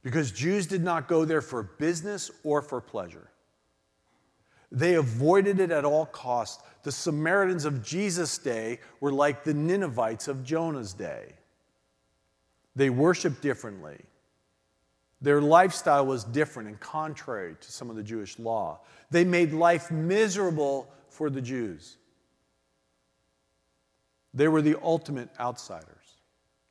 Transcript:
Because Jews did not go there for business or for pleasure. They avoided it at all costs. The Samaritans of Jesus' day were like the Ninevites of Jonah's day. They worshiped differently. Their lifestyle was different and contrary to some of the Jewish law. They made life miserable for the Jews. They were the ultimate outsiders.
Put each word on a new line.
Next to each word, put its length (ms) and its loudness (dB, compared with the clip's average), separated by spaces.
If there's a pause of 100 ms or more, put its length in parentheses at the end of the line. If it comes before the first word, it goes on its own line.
Because 280 0
Jews 360 -2
did 180 -2
not 240 -2
go 160 4
there 160 2
for 220 -6
business 680 -4 (140)
or 160 2
for 200 -6
pleasure. 500 -12 (1400)
They 240 2
avoided 680 4
it 100 2
at 160 2
all 200 2
costs. 560 -6 (200)
The 100 -6
Samaritans 720 0
of 180 -2
Jesus' 540 -4
day 420 -4 (220)
were 120 0
like 320 2
the 100 0
Ninevites 760 -2
of 160 -6
Jonah's 480 -4
day. 400 -12 (1500)
They 120 4
worshiped 520 2
differently. 560 -6 (1200)
Their 200 6
lifestyle 680 6
was 180 -2
different 440 -4
and 100 -16
contrary 840 -10
to 120 -20
some 180 -12
of 60 -12
the 60 -8
Jewish 360 -10
law. 420 -4 (300)
They 140 4
made 280 2
life 380 2
miserable 1000 0 (200)
for 200 -6
the 120 -4
Jews. 560 -8 (2250)
They 140 4
were 160 6
the 180 4
ultimate 500 -2 (100)
outsiders. 560 -8 (760)